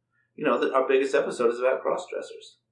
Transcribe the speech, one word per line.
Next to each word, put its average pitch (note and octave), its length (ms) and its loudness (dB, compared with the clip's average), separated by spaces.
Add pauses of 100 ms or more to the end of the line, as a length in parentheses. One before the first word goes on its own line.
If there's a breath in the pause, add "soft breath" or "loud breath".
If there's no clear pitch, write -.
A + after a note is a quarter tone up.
(340)
you D3 100 -10
know, A#2+ 140 2
the, C3+ 160 0
our C3 120 4
biggest C3+ 280 2
episode A#2 380 2
is A#2+ 80 -6
about B2+ 220 0
cross-dressers. - 760 -8 (140)